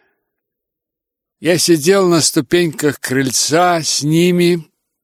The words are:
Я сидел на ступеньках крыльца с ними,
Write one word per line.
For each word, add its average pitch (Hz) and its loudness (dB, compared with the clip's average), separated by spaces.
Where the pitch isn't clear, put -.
Я 165 0
сидел 175 2
на 170 2
ступеньках 151 -2
крыльца 156 -2
с - -6
ними, 175 0